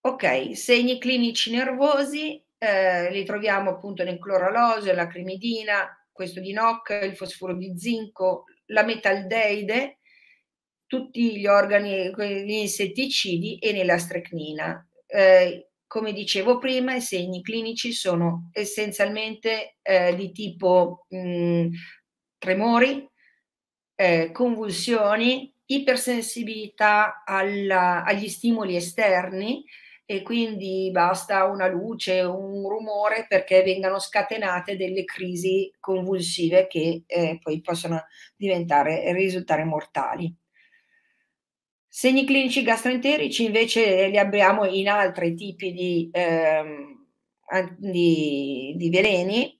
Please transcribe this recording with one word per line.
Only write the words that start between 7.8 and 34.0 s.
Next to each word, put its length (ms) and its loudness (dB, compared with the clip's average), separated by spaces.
la 160 2
metaldeide, 1160 -2
tutti 520 -2
gli 80 -4
organi, 720 4
gli 340 -4
insetticidi 1080 -2
e 140 -2
nella 260 2
strecnina. 840 -8
Eh, 600 6
come 260 -6
dicevo 460 0
prima, 360 -2
i 60 -2
segni 420 -6
clinici 500 -6
sono 600 -2
essenzialmente, 1300 -4
eh, 340 4
di 160 -6
tipo, 840 2
mm, 540 0
tremori, 680 2
eh, 380 2
convulsioni, 1200 0
ipersensibilità 1500 0
alla, 800 0
agli 260 -2
stimoli 480 -2
esterni 880 0
e 160 -4
quindi 680 -4
basta 540 2
una 220 0
luce, 540 -2
un 460 -4
rumore 640 -2
perché 340 6
vengano 360 0
scatenate 800 -2